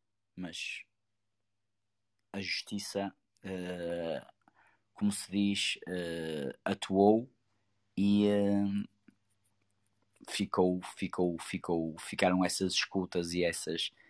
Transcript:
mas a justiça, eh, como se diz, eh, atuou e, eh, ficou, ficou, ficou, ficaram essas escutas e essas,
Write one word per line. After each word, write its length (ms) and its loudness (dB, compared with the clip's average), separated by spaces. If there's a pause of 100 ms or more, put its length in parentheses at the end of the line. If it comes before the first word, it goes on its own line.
(360)
mas 480 -10 (1500)
a 80 -6
justiça, 760 -6 (280)
eh, 800 -6 (720)
como 180 0
se 180 -8
diz, 480 0 (100)
eh, 680 -4 (100)
atuou 640 4 (640)
e, 320 6
eh, 360 4 (1600)
ficou, 520 2 (160)
ficou, 420 -2
ficou, 600 -4
ficaram 460 2
essas 300 0
escutas 580 -2
e 120 0
essas, 460 -4 (200)